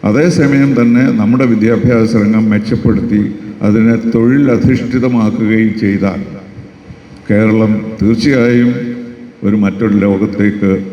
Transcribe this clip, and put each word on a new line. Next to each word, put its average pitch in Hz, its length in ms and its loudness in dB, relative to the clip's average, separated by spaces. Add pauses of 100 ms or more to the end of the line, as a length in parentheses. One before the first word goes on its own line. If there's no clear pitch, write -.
അതേസമയം 139 600 2 (100)
തന്നെ 120 240 4 (160)
നമ്മുടെ 123 320 2
വിദ്യാഭ്യാസ 113 600 2 (120)
രംഗം 110 300 2
മെച്ചപ്പെടുത്തി 104 680 0 (460)
അതിനെ 113 280 2 (180)
തൊഴിൽ 123 320 2 (100)
അധിഷ്ഠിതമാക്കുകയും 117 1160 0 (120)
ചെയ്താൽ 98 380 -2 (1080)
കേരളം 107 420 2 (280)
തീർച്ചയായും 120 720 2 (760)
ഒരു 104 180 2
മറ്റൊരു 101 320 0 (100)
ലോകത്തേക്ക് 101 680 0 (220)